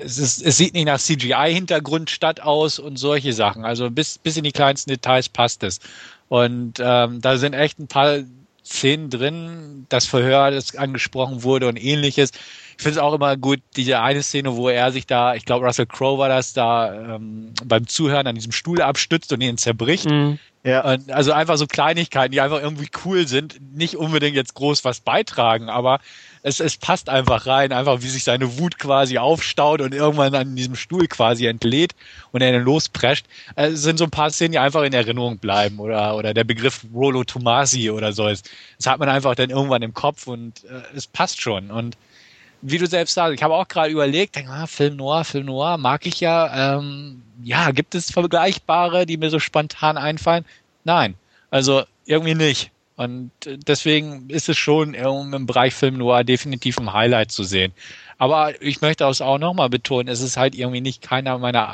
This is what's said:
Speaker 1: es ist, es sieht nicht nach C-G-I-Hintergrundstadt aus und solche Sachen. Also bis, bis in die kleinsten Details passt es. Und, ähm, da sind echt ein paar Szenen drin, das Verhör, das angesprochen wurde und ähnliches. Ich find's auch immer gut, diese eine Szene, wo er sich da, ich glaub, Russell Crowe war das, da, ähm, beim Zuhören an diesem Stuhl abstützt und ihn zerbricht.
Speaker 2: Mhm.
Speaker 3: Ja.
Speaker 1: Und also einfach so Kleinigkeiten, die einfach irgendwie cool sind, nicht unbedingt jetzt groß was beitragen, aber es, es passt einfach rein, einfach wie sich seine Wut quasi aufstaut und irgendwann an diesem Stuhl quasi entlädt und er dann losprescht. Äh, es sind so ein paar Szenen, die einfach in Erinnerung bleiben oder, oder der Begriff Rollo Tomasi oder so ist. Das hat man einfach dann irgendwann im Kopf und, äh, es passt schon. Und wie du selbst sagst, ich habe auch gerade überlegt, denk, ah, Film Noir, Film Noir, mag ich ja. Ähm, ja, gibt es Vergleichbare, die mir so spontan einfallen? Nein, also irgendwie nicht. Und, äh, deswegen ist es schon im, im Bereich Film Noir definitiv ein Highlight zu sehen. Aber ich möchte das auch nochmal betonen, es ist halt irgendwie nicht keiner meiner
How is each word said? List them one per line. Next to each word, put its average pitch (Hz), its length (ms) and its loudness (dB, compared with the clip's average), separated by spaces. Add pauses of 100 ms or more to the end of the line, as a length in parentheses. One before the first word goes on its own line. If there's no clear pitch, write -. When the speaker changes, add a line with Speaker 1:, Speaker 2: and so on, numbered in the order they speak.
Speaker 1:
es 127 140 -8
ist, 135 240 -2
es 156 160 2
sieht 185 160 2
nicht 170 120 0
nach 143 140 2
C-G-I-Hintergrundstadt 156 1400 0
aus 151 380 0
und 139 180 -12
solche 135 360 0
Sachen. 110 320 0
Also 120 260 -4
bis, 147 260 -4
bis 156 200 -4
in 160 60 -4
die 147 80 -2
kleinsten 139 380 2
Details 127 400 0
passt - 340 0
es. 95 160 -6 (500)
Und, 120 500 0
ähm, 123 420 2
da 131 160 2
sind 139 160 -2
echt 147 260 -2
ein 151 80 -14
paar 143 320 2 (460)
Szenen 151 440 -2
drin, 147 800 -8
das 123 160 0
Verhör, 135 460 4
das 139 240 -4
angesprochen 131 680 -4
wurde 127 240 2
und 120 100 -2
ähnliches. 143 540 2 (460)
Ich - 60 -10
find's 151 140 -2
auch 147 160 2
immer 143 240 2
gut, 135 220 0 (160)
diese 127 240 0
eine 139 240 0
Szene, 139 320 -4
wo 123 140 0
er 123 220 2
sich 127 160 -6
da, 123 280 2
ich 107 100 -10
glaub, 123 180 0
Russell 123 240 2
Crowe 135 320 0
war 135 100 2
das, 131 240 0
da, 117 600 0
ähm, 110 360 -12 (140)
beim 117 220 2
Zuhören 143 400 0
an 120 80 -2
diesem 113 160 -8
Stuhl 175 300 -2
abstützt 139 520 0
und 120 80 0
ihn 123 160 0
zerbricht. 120 520 0
Speaker 2:
Mhm. 147 280 2 (260)
Speaker 3:
Ja. 131 180 2 (120)
Speaker 1:
Und 135 180 -4
also 139 200 2
einfach 160 240 2
so 147 100 0
Kleinigkeiten, 143 680 0
die 139 80 2
einfach 143 200 0
irgendwie 147 280 -6 (160)
cool 180 200 2
sind, 139 320 -2 (160)
nicht 156 220 -4
unbedingt 147 400 0
jetzt 131 180 -2
groß 143 300 0
was 127 160 -2
beitragen, 117 720 0
aber 123 320 2 (420)
es, 143 160 -2
es 160 160 -2
passt - 340 -2
einfach 127 380 2
rein, 135 240 4
einfach 127 300 2
wie 127 60 -6
sich 131 180 -6
seine 123 340 0
Wut 170 180 -4
quasi 135 400 2
aufstaut 147 600 2
und 135 140 -4
irgendwann 143 420 2
an 131 220 -2
diesem 127 180 -6
Stuhl 170 320 -2
quasi 120 380 2
entlädt 120 480 0 (380)
und 127 100 -2
er 127 100 4
dann 123 120 4
losprescht. 139 640 0 (280)
Äh, 147 120 2
es 160 140 -4
sind 160 160 2
so 165 60 2
ein 165 80 0
paar 156 180 0
Szenen, 165 220 -2
die 156 80 2
einfach 143 240 2
in 139 100 0
Erinnerung 120 440 0
bleiben 104 420 0
oder, 107 380 -2
oder 107 160 -2
der 113 100 2
Begriff 117 500 -2
Rollo 127 300 2
Tomasi 120 640 0
oder 107 220 -2
so 104 160 0
ist. 104 220 -4 (280)
Das - 100 -8
hat 131 120 2
man 143 100 2
einfach 135 260 2
dann 127 140 0
irgendwann 131 340 0
im 110 100 -8
Kopf - 340 -4
und, 117 380 -12
äh, 127 300 -16
es 135 120 -10
passt - 340 -4
schon. 101 300 -4
Und 117 260 -6 (640)
wie 139 180 -2
du 180 80 0
selbst 165 260 0
sagst, 160 220 0
ich 127 80 -2
habe 156 100 4
auch 180 140 0
gerade 156 240 -2
überlegt, 156 440 0
denk, 135 140 -10
ah, 147 160 -10
Film 147 300 -2
Noir, 143 280 -2
Film 139 220 -6
Noir, 139 320 -2
mag 139 300 0
ich 170 120 -4
ja. 143 600 2
Ähm, 143 420 -12 (220)
ja, 135 260 2
gibt 139 240 -2
es 175 160 -6
Vergleichbare, 175 960 2
die 165 120 -4
mir 156 120 -2
so 156 100 0
spontan 156 560 -2
einfallen? 156 480 0 (400)
Nein, 156 300 2 (380)
also 135 320 2 (220)
irgendwie 160 280 0
nicht. 156 380 0 (240)
Und, 123 340 -8 (160)
äh, 139 140 -10
deswegen 147 720 0
ist 151 200 -4
es 156 80 0
schon 151 380 2
im, 139 400 -4
im 135 100 -6
Bereich 127 300 2
Film 131 240 0
Noir 123 240 4
definitiv 127 560 -2
ein 107 140 -4
Highlight 110 380 2
zu - 120 -6
sehen. 95 300 0 (440)
Aber 151 460 2
ich 143 180 -4
möchte 156 220 2
das 135 180 2
auch 135 160 2
nochmal 160 320 0
betonen, 123 400 -2
es 123 120 -6
ist 131 160 -6
halt 135 180 2
irgendwie 123 260 -4
nicht 131 220 -8
keiner 131 340 -2
meiner 120 360 0